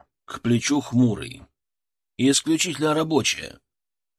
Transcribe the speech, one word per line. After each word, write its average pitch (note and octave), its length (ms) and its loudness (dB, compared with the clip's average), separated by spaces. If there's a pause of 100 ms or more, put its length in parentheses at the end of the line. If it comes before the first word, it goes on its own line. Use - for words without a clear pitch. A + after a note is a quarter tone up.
(240)
к - 160 -12
плечу A#2+ 400 2
хмурый. - 640 0 (760)
«Исключительно D3+ 760 0
рабочая. D#3 680 -2 (600)